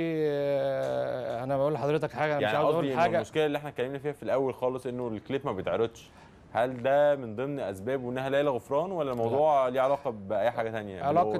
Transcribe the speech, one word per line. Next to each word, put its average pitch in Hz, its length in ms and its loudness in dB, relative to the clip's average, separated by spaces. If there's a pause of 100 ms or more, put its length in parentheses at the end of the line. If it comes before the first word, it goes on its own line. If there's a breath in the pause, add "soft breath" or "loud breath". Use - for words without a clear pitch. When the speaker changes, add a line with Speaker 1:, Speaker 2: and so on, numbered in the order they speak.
(500)
Speaker 1:
آه، 131 920 -2
أنا 135 140 0
بقول 143 160 2
لحضرتك 147 380 0
حاجة، 151 200 0
أنا 147 60 0
مش 139 60 0
Speaker 2:
يعني 107 140 2
Speaker 1:
عاوز 151 160 4
أقول 165 120 0
Speaker 2:
قصدي 135 80 -2
إنه 151 80 2
Speaker 1:
حاجة. 175 140 2
Speaker 2:
المشكلة 156 300 0
اللي 147 120 0
إحنا 147 120 -8
اتكلمنا 131 300 -4
فيها 143 120 -4
في 123 120 -10
الأول 127 300 2
خالص 127 320 -2
إنه 123 220 -4
الكليب 117 380 -4
ما 131 60 -2
بيتعرضش، 92 580 -2 (440 loud breath)
هل 123 300 0
ده 143 320 4
من 117 200 -8
ضمن 139 240 -4
أسبابه 117 500 -4
إنها 131 200 -4
ليلى 143 200 2
غفران 143 420 -2
ولا 165 140 -2
Speaker 1:
لا. 135 60 -2
Speaker 2:
الموضوع 131 560 4
ليه 127 140 0
علاقة 139 280 2
بأي 107 420 0
حاجة 117 180 -2
تانية؟ 104 340 -6
Speaker 1:
علاقة 170 360 2